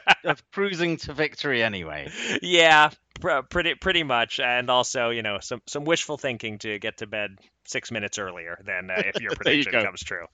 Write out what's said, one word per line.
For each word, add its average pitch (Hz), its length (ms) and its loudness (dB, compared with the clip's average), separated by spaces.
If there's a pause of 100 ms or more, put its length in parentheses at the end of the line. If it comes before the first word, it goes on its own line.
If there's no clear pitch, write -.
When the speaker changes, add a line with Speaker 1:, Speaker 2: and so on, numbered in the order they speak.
Speaker 1:
<laughs> - 140 4
Speaker 2:
of 160 280 -2
cruising 175 460 0
to 151 160 -12
victory 139 480 0
anyway. 85 480 -2 (320)
Speaker 1:
Yeah, 165 500 8 (280)
pr-, 156 300 0
pretty, 170 260 0
pretty 175 280 0
much. 120 360 0
And 123 300 0
also, 123 400 2
you 117 140 -2
know, 101 180 -2
some, 120 260 -8
some 147 160 -6
wishful 156 340 0
thinking 113 420 -6
to 107 200 -6
get 110 200 -8
to 110 80 -10
bed 104 300 -8 (280)
six - 260 -8
minutes 104 260 -6
earlier 87 480 -8
than, 92 240 -6
uh, 92 40 -4 (200)
if 120 80 -6
your 104 160 -6
Speaker 2:
<laughs> - 60 -8
There 139 100 2
you 143 120 2
Speaker 1:
prediction 95 80 -4
Speaker 2:
go. 113 100 2
Speaker 1:
comes 92 180 -6
true. 87 320 -10